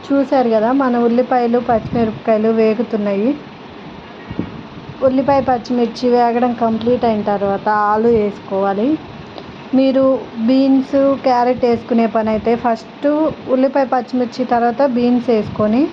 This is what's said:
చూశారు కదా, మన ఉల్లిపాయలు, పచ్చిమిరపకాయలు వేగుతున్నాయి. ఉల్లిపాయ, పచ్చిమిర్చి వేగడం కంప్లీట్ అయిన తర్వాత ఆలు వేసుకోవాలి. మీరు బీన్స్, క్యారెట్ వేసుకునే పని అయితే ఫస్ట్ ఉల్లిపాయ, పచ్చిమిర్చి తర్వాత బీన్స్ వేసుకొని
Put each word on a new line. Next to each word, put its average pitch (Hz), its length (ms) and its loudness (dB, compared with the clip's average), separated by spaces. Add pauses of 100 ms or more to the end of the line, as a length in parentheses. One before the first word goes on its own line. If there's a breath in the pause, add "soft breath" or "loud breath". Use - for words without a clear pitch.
(100)
చూశారు 269 440 2
కదా, 220 180 2 (100)
మన 247 140 0 (100)
ఉల్లిపాయలు, 240 520 2 (100)
పచ్చిమిరపకాయలు 220 800 0 (120)
వేగుతున్నాయి. 214 680 0 (1800)
ఉల్లిపాయ, 269 340 2 (100)
పచ్చిమిర్చి 240 640 -2
వేగడం 240 380 2 (120)
కంప్లీట్ 226 460 0
అయిన 214 120 0 (100)
తర్వాత 196 360 -2
ఆలు 214 400 2 (100)
వేసుకోవాలి. 196 720 -2 (920)
మీరు 269 260 4 (420)
బీన్స్, 269 500 4 (300)
క్యారెట్ 247 380 2
వేసుకునే 233 500 2
పని 220 200 0
అయితే 220 300 0
ఫస్ట్ 233 420 -4 (480)
ఉల్లిపాయ, 269 300 2 (100)
పచ్చిమిర్చి 247 500 -2 (100)
తర్వాత 240 280 0 (140)
బీన్స్ 247 380 2
వేసుకొని 214 480 0 (100)